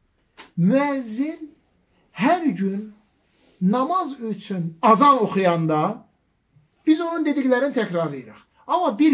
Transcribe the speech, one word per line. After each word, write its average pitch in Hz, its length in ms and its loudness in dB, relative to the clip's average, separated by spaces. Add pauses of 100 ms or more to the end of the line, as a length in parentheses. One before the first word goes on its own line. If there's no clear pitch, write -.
(560)
Müəzzin 269 840 0 (720)
hər 330 320 0 (160)
gün 202 340 -6 (640)
namaz 269 600 0
üçün 190 640 -8
azan 254 420 6
oxuyanda 170 800 0 (800)
biz 311 140 4
onun 330 260 -4
dediklərini 269 480 0
təkrarlayırıq. 160 680 -6 (260)
Amma 294 320 -2
bir 302 160 6